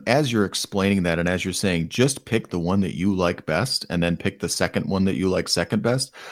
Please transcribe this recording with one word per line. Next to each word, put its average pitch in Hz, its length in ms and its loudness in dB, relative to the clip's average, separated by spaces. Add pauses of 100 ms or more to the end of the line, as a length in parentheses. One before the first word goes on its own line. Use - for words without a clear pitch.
as 131 260 2
you're 104 140 2
explaining 98 560 0
that 85 160 2
and 85 100 0
as 90 160 0
you're 92 80 -4
saying, 85 380 0
"Just 135 340 0
pick - 240 -2
the 92 100 -2
one 90 220 2
that 92 160 -2
you 95 180 0
like 90 300 0
best 87 460 -2
and 85 120 0
then 87 140 2
pick - 220 -4
the - 100 -4
second - 380 -2
one 95 180 0
that 95 120 0
you 95 120 0
like 87 220 0
second 101 320 0
best." 123 320 -2 (180)